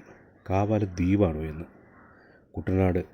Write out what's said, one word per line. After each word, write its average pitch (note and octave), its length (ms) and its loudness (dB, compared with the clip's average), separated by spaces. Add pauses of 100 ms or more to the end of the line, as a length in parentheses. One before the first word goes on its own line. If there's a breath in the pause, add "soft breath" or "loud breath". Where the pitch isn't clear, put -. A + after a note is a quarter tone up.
(500)
"കാവാലം G2+ 360 0
ദ്വീപാണോ?" F2+ 560 0
എന്ന്. D#2 240 -10 (920 soft breath)
കുട്ടനാട്, F#2 460 2 (100)